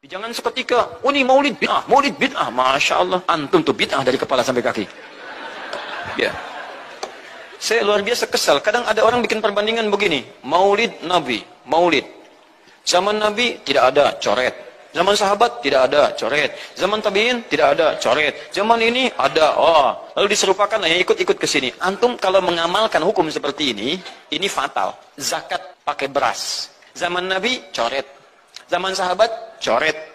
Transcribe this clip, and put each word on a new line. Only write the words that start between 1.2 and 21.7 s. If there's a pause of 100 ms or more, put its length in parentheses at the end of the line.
maulid
bid'ah,
maulid
bid'ah."
Masya
Allah, (120)
antum
tuh
bid'ah
dari
kepala
sampai
kaki. (1300)
Ya. (1200)
Saya
luar
biasa
kesal.
Kadang
ada
orang
bikin
perbandingan
begini, (160)
maulid
Nabi, (240)
maulid. (840)
Zaman
Nabi
tidak
ada,
coret. (400)
Zaman
sahabat
tidak
ada,
coret. (180)
Zaman
tabi'in
tidak
ada,
coret.
Zaman
ini
ada,
oh. (240)
Lalu
diserupakan,
yang
ikut-ikut
ke
sini. (140)